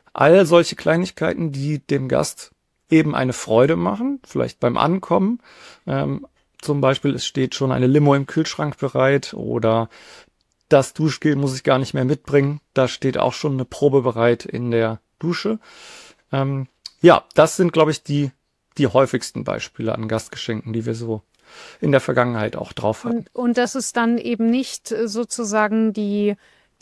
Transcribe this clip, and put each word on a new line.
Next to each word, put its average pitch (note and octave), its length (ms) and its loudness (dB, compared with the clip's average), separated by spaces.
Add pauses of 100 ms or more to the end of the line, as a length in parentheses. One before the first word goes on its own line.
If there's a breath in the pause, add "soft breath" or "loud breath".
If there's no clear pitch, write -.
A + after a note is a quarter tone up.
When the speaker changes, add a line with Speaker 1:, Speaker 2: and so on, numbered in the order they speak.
(120 soft breath)
Speaker 1:
all F3 340 6
solche E3+ 300 4
Kleinigkeiten, E3 720 -2
die C#3 300 -4
dem C3+ 280 -2
Gast - 440 -2 (360)
eben D#3 280 4
eine B2+ 160 0
Freude B2 420 2
machen, G#3 500 -2
vielleicht - 360 -6
beim B2 160 0
Ankommen. F#3+ 640 0 (480 loud breath)
Ähm, C#3+ 380 -4 (340)
zum C#3+ 200 -2
Beispiel, C3+ 360 0
es - 100 -8
steht C3 300 -4
schon C3+ 160 -2
eine B2+ 160 2
Limo C#3+ 260 6
im C#3 120 0
Kühlschrank D3+ 520 -4
bereit C3 560 0
oder A2+ 540 -2 (800 loud breath)
das C3+ 260 4
Duschgel D#3 400 0
muss C#3 220 -2
ich - 80 -10
gar C3+ 160 2
nicht C3 140 -6
mehr C3+ 100 0
mitbringen, C#3+ 560 0 (140)
da C3 120 2
steht B2+ 320 -4
auch B2+ 140 0
schon C#3+ 220 -4
eine C3 100 -2
Probe C#3 380 2
bereit A#2 420 2
in A#2+ 260 -6
der A2+ 300 0 (180)
Dusche. F#3+ 400 -4 (720 loud breath)
Ähm, C3+ 380 -4 (340)
ja, E3+ 220 8 (100)
das D#3 220 4
sind, F3 160 2
glaub D#3 180 4
ich, D3 120 -6
die, C#3+ 300 -2 (460)
die C#3+ 100 4
häufigsten - 560 0
Beispiele A2 500 -6
an A2 140 -6
Gastgeschenken, A2 640 -6
die A2+ 140 -4
wir A#2 80 -4
so A2+ 280 -8 (580 loud breath)
in D3+ 120 0
der C3 80 6
Vergangenheit B2 560 0
auch - 160 -10
drauf - 320 -4
hatten. A#3 140 -2
Speaker 2:
Und, - 160 -14
und A#3+ 240 0
das B3 160 0
ist B3+ 220 -6
dann A#3 200 2
eben A3+ 340 -2
nicht, - 400 -4
äh, A3+ 160 -4
sozusagen A3 880 -2
die, G#3 440 -2 (460 soft breath)